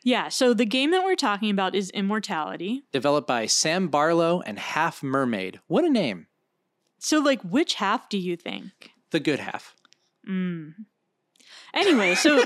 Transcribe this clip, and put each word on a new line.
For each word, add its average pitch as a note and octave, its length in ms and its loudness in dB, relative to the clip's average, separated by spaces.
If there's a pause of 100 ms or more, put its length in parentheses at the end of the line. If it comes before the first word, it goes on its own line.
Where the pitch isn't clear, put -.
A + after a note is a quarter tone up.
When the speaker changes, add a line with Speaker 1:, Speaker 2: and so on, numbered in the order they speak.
Speaker 1:
Yeah, G#3+ 260 0
so B3 240 2
the A3+ 120 2
game C4 260 0
that F#4 140 2
we're F#4 100 0
talking G#3+ 340 -2
about F#3+ 260 0
is F#3+ 160 -4
Immortality. G3 920 -4 (100)
Speaker 2:
Developed C#3+ 340 0
by A#2 180 0
Sam E3+ 440 0
Barlow E3 520 2
and G#2 180 -10
Half D#3 440 -2
Mermaid. A#2 640 -2
What A3+ 180 2
a E4 40 2
name. C#3 380 -2 (720)
Speaker 1:
So, D#4 200 0
like, C#4 240 2
which A#3 320 0
half G#3 340 -2
do G3+ 80 -2
you F3+ 200 -4
think? - 540 -14 (200)
Speaker 2:
The E3 100 2
good C#3+ 180 0
half. - 340 -10 (540)
Speaker 1:
Mm. F3 460 -6 (1000)
Anyway, B3+ 420 4
so D4 300 4